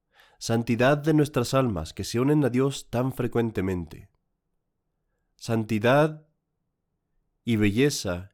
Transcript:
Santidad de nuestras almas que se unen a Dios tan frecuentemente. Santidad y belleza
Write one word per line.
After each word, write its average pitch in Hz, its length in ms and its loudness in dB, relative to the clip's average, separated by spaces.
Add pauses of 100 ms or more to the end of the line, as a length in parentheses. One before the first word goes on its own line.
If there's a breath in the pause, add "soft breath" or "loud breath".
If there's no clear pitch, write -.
(460 soft breath)
Santidad 117 520 2
de 151 160 0
nuestras 143 400 2
almas 113 400 0
que 98 100 -8
se 113 160 -4
unen 147 240 2
a 127 60 2
Dios 131 400 -2
tan 127 240 -2
frecuentemente. 104 960 -4 (1300)
Santidad 117 880 0 (1160)
y 117 100 0
belleza 104 800 0